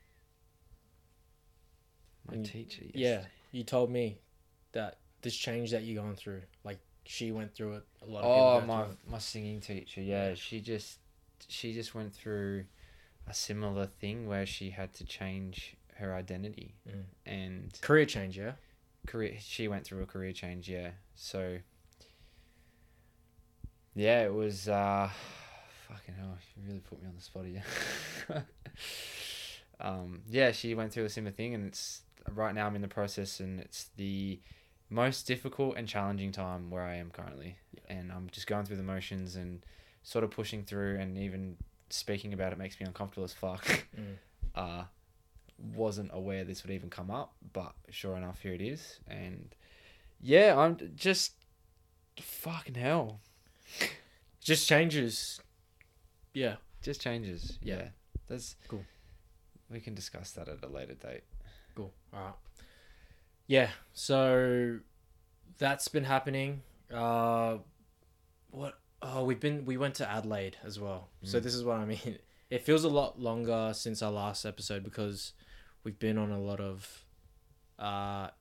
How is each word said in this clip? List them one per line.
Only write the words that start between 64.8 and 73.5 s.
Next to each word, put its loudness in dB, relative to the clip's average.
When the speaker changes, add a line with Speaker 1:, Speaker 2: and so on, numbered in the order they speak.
Speaker 2:
that's 2
been 2
happening. 2
Uh, 4
what? -8
Oh, -2
we've 2
been, 2
we 0
went 2
to 0
Adelaide 0
as -8
well. -4
So 2
Speaker 1:
Mm. 4
Speaker 2:
this 0
is -2
what 2
I -2
mean. -4
<laughs> -20
It 2
feels 8
a 6
lot 4
longer 2